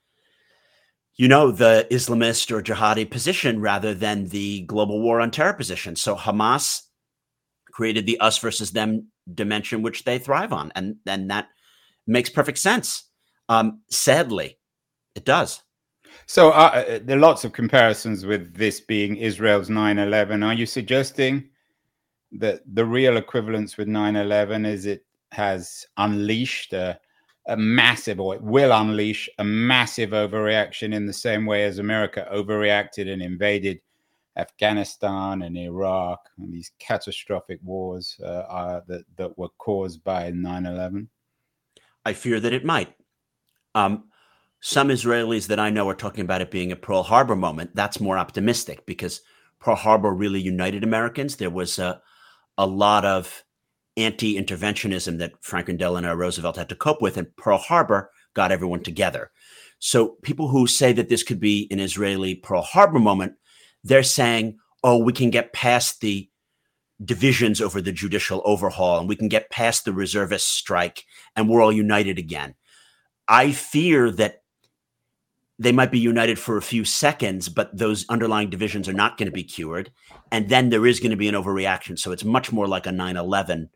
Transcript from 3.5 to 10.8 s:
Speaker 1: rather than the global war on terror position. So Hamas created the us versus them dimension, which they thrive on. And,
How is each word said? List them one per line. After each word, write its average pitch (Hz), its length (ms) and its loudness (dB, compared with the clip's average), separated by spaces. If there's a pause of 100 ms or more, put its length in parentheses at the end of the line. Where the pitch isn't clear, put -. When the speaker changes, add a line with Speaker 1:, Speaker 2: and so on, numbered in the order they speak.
Speaker 1:
rather 104 340 -2
than 101 340 -4
the 101 340 -6
global 104 400 -2
war 117 180 2
on 117 120 0
terror 170 220 0
position. 90 420 -10
So 101 200 -2
Hamas 107 680 -2 (880)
created 110 340 -2
the 113 140 0
us 110 180 4
versus 110 340 -6
them 110 360 -2 (260)
dimension, 107 480 -4
which 113 220 -6
they 123 160 -2
thrive 156 340 -2
on. 76 220 -6
And, 101 300 -8